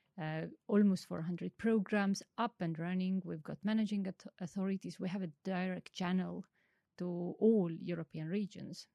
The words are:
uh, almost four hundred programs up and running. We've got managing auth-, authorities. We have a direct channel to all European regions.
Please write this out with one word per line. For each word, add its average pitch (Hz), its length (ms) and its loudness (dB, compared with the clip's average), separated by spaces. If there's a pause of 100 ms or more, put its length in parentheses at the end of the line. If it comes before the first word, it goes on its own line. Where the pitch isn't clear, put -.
(200)
uh, 160 260 -4 (200)
almost 202 400 4
four 175 160 -6
hundred 175 340 -6
programs 208 640 2 (160)
up 226 220 -2
and 165 220 -2
running. 185 440 0
We've 165 200 -6
got 147 180 -8
managing 208 440 0
auth-, - 200 -10 (140)
authorities. 190 580 -2
We 185 100 -4
have 190 140 -2
a 170 80 -4 (140)
direct 185 500 -4
channel 180 500 -2 (540)
to 175 420 -4
all 214 300 8
European 160 560 -6
regions. 180 680 -6